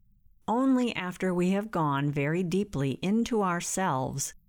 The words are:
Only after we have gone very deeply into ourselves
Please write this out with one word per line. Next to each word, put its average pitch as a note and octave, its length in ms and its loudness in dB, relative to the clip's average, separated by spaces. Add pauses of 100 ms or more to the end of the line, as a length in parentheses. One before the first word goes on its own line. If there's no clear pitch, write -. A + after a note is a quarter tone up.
(480)
Only B3 480 2
after F3+ 380 -2
we F3+ 180 2
have G#3 200 0
gone C#3+ 400 2
very D3+ 320 0
deeply E3 580 -2
into A3 400 2
ourselves E3+ 920 -2 (160)